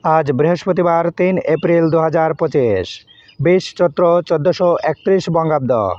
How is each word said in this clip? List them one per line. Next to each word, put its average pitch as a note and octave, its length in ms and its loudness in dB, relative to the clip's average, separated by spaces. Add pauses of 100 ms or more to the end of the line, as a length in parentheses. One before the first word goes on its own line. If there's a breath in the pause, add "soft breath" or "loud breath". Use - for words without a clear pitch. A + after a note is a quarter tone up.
আজ D#3 240 2
বৃহস্পতিবার, E3+ 760 0
তিন F#3 280 0
এপ্রিল E3 520 0
দু E3 80 0
হাজার D#3+ 360 0
পঁচিশ, B2 720 -2 (340 soft breath)
বিশ F3 360 0
চৈত্র F3 500 2
চোদ্দোশো E3+ 580 0
একত্রিশ E3+ 460 -2
বঙ্গাব্দ C#3 580 0 (100)